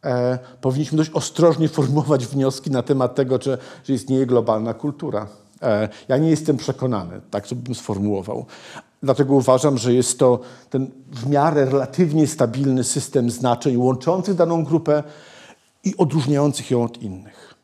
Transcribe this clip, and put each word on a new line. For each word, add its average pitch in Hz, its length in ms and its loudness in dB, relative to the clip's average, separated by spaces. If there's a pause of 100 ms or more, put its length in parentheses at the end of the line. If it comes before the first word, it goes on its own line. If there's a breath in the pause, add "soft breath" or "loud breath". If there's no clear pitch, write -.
e, 127 340 -2 (220 loud breath)
powinniśmy 139 380 -2
dość 156 120 0
ostrożnie 160 580 2
formułować 139 580 0
wnioski 131 440 -2
na 131 120 0
temat 127 320 0
tego, 127 280 0
że, 131 160 -2 (260 loud breath)
że 135 80 -2
istnieje 131 340 0
globalna 113 480 0
kultura. 139 520 -6 (360)
E, 107 260 0 (200 loud breath)
ja 135 80 2
nie 160 140 2
jestem 156 260 0
przekonany, 101 640 -6 (100)
tak 104 160 -6
to - 80 -8
bym 123 200 -8
sformułował. 101 720 -4 (560 loud breath)
Dlatego 135 320 2
uważam, 131 440 4
że 123 160 2
jest 127 240 2
to 123 220 4 (300 loud breath)
ten 135 200 -4 (220)
w 123 180 -6
miarę 143 340 4
relatywnie 143 600 2
stabilny 131 580 0
system 123 460 0
znaczeń 120 460 0
łączących 160 580 0
daną 165 300 2
grupę 151 380 0 (840 loud breath)
i 196 120 -2
odróżniających 147 760 0
ją 120 140 2
od 117 180 -8
innych. - 600 -14